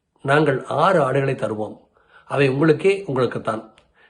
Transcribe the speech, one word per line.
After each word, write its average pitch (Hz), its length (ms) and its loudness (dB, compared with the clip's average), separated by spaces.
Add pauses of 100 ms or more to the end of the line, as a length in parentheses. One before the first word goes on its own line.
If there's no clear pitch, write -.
(220)
நாங்கள் 143 420 2
ஆறு 160 380 2
ஆடுகளை 135 320 0
தருவோம். 107 440 -6 (460)
அவை 139 240 0
உங்களுக்கே, 160 580 2
உங்களுக்குத்தான். 117 640 -4 (400)